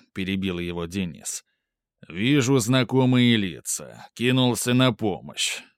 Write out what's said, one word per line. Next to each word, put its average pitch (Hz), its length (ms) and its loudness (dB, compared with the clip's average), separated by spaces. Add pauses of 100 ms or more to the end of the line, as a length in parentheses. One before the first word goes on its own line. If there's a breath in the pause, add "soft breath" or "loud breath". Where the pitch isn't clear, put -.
(140)
перебил 95 440 -4
его 87 280 -6
Денис. 87 580 -8 (640)
«Вижу 127 500 2
знакомые 123 800 4
лица, 73 760 -8
кинулся 123 580 0
на 127 200 4
помощь. 80 680 -4 (180)